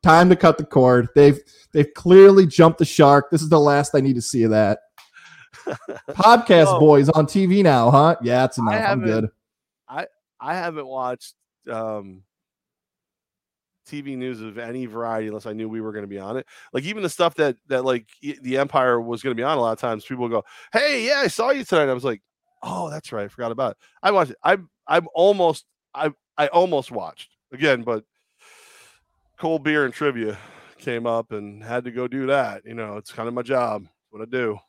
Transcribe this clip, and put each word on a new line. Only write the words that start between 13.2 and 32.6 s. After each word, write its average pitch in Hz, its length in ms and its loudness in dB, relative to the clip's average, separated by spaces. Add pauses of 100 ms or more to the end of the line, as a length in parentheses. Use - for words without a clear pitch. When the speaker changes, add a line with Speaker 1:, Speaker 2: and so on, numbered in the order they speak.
Speaker 2:
T 147 160 -16
V 139 140 -12
news 127 260 -10
of 110 160 -16
any 120 280 -12
variety 113 420 -8
unless 107 180 -12
I 110 80 -12
knew 110 160 -10
we 110 120 -10
were 107 100 -10
gonna 104 160 -14
be 98 120 -14
on 101 180 -12
it. - 80 -12 (260)
Like, 131 140 -6
even 208 180 -10
the 175 60 -6
stuff 170 260 -2
that, 143 220 -2 (100)
that, 131 180 -4
like, 123 220 -2 (160)
y-, 143 180 -12
the 127 160 -6
Empire 131 420 0
was 117 220 -8
gonna 131 140 -6
be 117 80 -6
on, 147 140 -2
a 127 40 -2
lot 113 120 -2
of 110 60 -8
times 113 260 -8
people 123 240 -8
go, 113 140 -4 (280)
"Hey, 262 340 -2
yeah, 277 140 -2
I 269 80 -2
saw 226 240 -4
you 277 120 -4
tonight." 151 260 0
I 131 40 -2
was 123 120 -8
like, 113 160 -6 (400)
"Oh, - 280 -10
that's 156 220 -16
right. 104 140 -10
I - 20 -18
forgot 117 240 -10
about 120 200 -6
it." - 60 -20 (240)
I 190 100 0
watched 175 200 0
it. - 120 -18
I'm, 180 260 -2 (180)
I'm 165 260 -2
almost, 180 520 0 (280)
I, 151 180 -6 (260)
I 147 100 0
almost 170 440 -2
watched. 92 400 -14 (200)
Again, 131 320 -2
but 113 200 -6 (1300)
cold 160 260 -6
beer 151 220 -2
and 123 80 -8
trivia 117 440 -8 (420)
came 117 260 -10
up 113 260 -6
and 104 320 -16
had 120 220 -8
to 123 60 -12
go 123 160 -8
do 131 200 -8
that. 123 380 -4